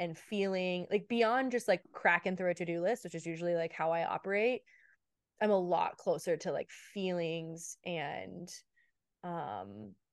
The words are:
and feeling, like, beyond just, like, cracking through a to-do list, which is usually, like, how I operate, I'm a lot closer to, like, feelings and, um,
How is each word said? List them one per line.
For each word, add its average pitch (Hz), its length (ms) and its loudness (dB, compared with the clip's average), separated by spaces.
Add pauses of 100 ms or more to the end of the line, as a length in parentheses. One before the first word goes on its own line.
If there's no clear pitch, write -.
and 170 180 -4
feeling, 185 720 0
like, 202 180 0
beyond 233 440 4
just, 240 160 0
like, 185 140 4 (100)
cracking 185 440 2
through 180 140 0
a 175 40 0
to-do 170 280 -2
list, 220 220 0
which 175 120 -10
is 165 100 -6
usually, 170 300 0
like, 165 160 0
how 165 200 0
I 165 140 2
operate, 214 560 0 (800)
I'm 214 80 4
a 202 100 6
lot 175 380 2
closer 165 400 2
to, 175 140 -4
like, - 180 -4
feelings 170 1160 -4
and, 160 640 -6 (720)
um, 107 720 -8 (180)